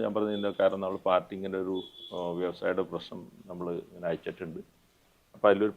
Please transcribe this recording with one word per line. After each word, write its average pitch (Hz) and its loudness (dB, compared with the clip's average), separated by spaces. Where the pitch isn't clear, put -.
ഞാൻ 104 2
പറഞ്ഞു, 107 2
"ഇല്ല, 101 0
കാരണം 95 4
നമ്മൾ 95 -2
പാർട്ടി 92 4
ഇങ്ങനെ 95 -4
ഒരു, 92 -2
ആ, 90 -6
വ്യവസായയുടെ 90 0
പ്രശ്നം 87 -8
നമ്മൾ 90 -8
ഇങ്ങനെ 85 -8
അയച്ചിട്ടുണ്ട്, 85 -8
അപ്പോൾ - 4
അതിലൊരു 101 6